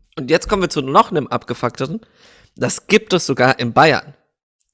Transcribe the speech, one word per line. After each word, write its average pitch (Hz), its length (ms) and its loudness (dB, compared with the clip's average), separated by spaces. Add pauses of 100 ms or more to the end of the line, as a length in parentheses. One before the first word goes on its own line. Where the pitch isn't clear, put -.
(160)
Und 135 140 -8
jetzt 165 180 2
kommen 196 140 0
wir 175 80 -2
zu 147 120 -4
noch 143 280 2
einem 147 160 -2
abgefuckteren. 135 760 -6 (540)
Das - 320 -4
gibt 214 260 2
es 175 140 0
sogar 131 320 2
in 120 140 -4
Bayern. 143 420 2 (600)